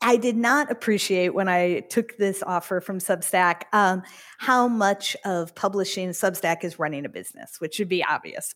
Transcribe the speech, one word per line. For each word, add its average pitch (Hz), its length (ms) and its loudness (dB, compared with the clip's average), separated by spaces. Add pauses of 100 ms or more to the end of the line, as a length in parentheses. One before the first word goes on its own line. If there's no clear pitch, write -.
I 240 140 6
did 240 180 2
not 254 360 2
appreciate 196 640 0
when 190 120 0
I 180 340 2
took - 360 -4
this 196 260 0
offer 180 380 -2
from 190 200 -6
Substack, 180 640 0 (100)
um, 185 280 4 (360)
how 247 280 4
much 202 480 0 (120)
of 170 280 -4
publishing 190 560 -2
Substack 175 540 -2
is 170 140 -8
running 151 260 -4
a 131 60 -10
business, - 500 -14
which 156 140 -6
should 190 160 -4
be 175 120 0
obvious. - 540 -4